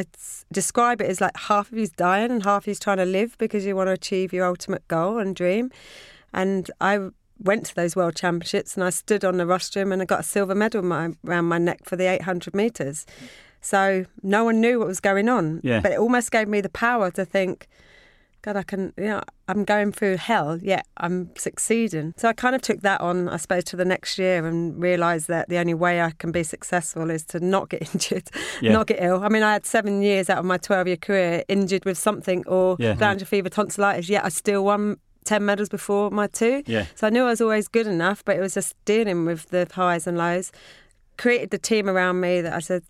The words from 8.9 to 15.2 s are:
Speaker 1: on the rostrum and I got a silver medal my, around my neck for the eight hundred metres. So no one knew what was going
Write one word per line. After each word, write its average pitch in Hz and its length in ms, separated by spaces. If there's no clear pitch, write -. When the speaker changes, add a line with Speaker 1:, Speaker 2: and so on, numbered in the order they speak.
Speaker 1:
on 185 140
the 175 80
rostrum 190 460
and 185 100
I 185 40
got 185 160
a - 20
silver 196 320
medal 214 260
my, 170 280
around 170 180
my 170 140
neck 175 260
for - 100
the 185 120
eight 185 160
hundred 180 320
metres. 196 500
So 196 440
no 202 200
one 226 160
knew 233 200
what 214 80
was 185 120
going 196 300